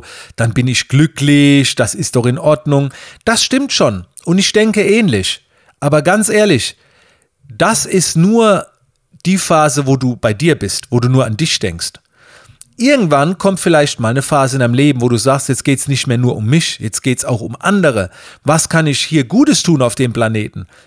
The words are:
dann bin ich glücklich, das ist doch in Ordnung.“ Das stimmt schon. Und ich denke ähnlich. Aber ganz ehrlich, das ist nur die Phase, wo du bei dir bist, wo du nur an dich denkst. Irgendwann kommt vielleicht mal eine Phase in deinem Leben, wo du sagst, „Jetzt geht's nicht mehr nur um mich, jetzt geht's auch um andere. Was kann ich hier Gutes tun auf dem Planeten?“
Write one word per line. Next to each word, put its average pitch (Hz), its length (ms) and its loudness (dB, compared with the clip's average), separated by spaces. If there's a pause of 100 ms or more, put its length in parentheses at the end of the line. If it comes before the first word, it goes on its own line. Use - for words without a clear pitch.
(340)
dann - 200 -2
bin 127 120 0
ich 123 220 -4
glücklich, 143 880 2
das 117 200 -2
ist - 220 -4
doch 120 80 0
in 123 140 0
Ordnung.“ 143 520 0 (360)
Das 226 180 0
stimmt 262 280 -2
schon. 107 340 0 (180)
Und 175 140 0
ich 196 140 -2
denke 214 300 2
ähnlich. 175 640 0 (340)
Aber 143 200 2
ganz 202 300 0
ehrlich, 208 480 0 (760)
das 208 300 0
ist - 320 -2
nur 208 500 2 (600)
die 185 120 0
Phase, 151 480 0
wo 135 120 2
du 123 180 -2
bei 107 160 -2
dir 143 260 0
bist, - 320 -8
wo 120 100 0
du 123 100 0
nur 127 160 2
an 110 100 -4
dich 160 220 -4
denkst. 85 340 -6 (880)
Irgendwann 185 580 2
kommt 196 200 0
vielleicht 151 400 2
mal 113 120 -2
eine 131 120 -2
Phase 135 320 0
in 135 60 -2
deinem 120 140 0
Leben, 139 260 2
wo 123 80 2
du 120 80 0
sagst, 135 320 0
„Jetzt - 160 -4
geht's 139 240 -2
nicht 139 180 -2
mehr 120 120 0
nur 123 180 0
um 107 100 -4
mich, 156 320 0
jetzt - 240 -8
geht's 127 220 -2
auch 123 160 -4
um 113 180 -12
andere. 156 520 0 (340)
Was 156 240 0
kann 160 180 0
ich 139 140 -2
hier 156 240 0
Gutes 262 400 2
tun 160 180 2
auf 120 140 0
dem 123 160 -2
Planeten?“ 110 540 -4 (200)